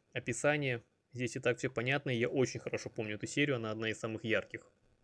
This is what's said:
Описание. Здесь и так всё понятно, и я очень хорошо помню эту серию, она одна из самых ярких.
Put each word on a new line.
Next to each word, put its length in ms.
Описание. 720
Здесь 240
и 40
так 180
всё 120
понятно, 400
и 80
я 100
очень 300
хорошо 320
помню 240
эту 140
серию, 280
она 140
одна 200
из 100
самых 240
ярких. 440